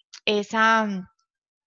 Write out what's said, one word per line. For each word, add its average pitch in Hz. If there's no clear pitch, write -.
esa, 214